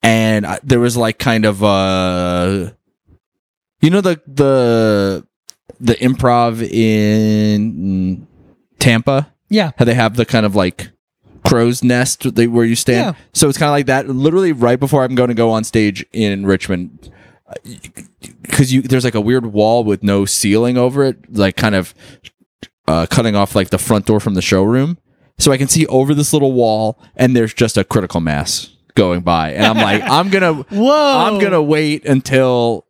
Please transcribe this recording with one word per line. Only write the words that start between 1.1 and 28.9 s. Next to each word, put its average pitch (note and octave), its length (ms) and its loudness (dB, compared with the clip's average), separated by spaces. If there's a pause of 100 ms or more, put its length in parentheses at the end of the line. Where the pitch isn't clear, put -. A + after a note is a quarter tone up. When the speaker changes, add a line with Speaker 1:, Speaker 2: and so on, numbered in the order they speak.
Speaker 1:
kind A2+ 280 0
of G2+ 180 0
a, F#2 1120 0 (1040)
you D3+ 80 6
know, G3 120 2
the, F3+ 260 -2
the, A#2+ 1000 2 (540)
the A#2 160 2
Improv A#2+ 760 0
in G#2+ 1600 0 (520)
Tampa? C3+ 520 0 (180)
Speaker 2:
Yeah. G3+ 280 0
Speaker 1:
How C3 80 4
they A#2 80 2
have A2+ 240 0
the A#2 80 0
kind A2+ 200 0
of, G2+ 100 -2
like, F#2 340 -2 (560)
crow's A#2+ 380 2
nest B2 520 0
they, A#2 120 4
where A#2 180 2
you A#2 100 0
stand. C3 400 0
Speaker 2:
Yeah. - 80 -20 (100)
Speaker 1:
So - 140 2
it's C3+ 100 -2
kinda D3 140 0
like C#3+ 140 0
that. C3 240 -2
Literally D#3+ 420 0
right B2 280 2
before C#3 240 2
I'm B2+ 120 -2
gonna B2 200 2
go A#2 160 2
on A2 120 0
stage G#2 480 -2
in G2+ 340 -2
Richmond, F#2 640 -4 (380)
uh, - 60 -20 (960)
'cause C3 240 -2
you, C3 80 2
there's, B2+ 240 0
like, E3 100 -2
a G#2+ 60 -2
weird A#2+ 260 0
wall A2 380 0
with G2+ 180 -2
no G2+ 220 0
ceiling A2+ 520 0
over B2+ 280 0
it, - 300 -6
like, G2 200 0
kind G#2+ 200 0
of, F#2 180 -4 (960)
uh, E2 220 0
cutting A2+ 260 0
off, G2+ 200 -2
like, F#2+ 140 0
the F#2+ 80 -2
front G#2 300 -2
door G#2+ 120 2
from G#2 140 -4
the F#2 80 -2
showroom. A#2+ 560 0 (400)
So - 140 2
I C3 60 2
can C3+ 100 -2
see D#3+ 200 2
over C3+ 260 0
this D3 200 2
little C#3 200 2
wall, A2 440 0 (180)
and B2+ 200 2
there's A2+ 180 0
just - 240 0
a F#2+ 60 0
Critical F2+ 380 -2
Mass D2 480 -4 (260)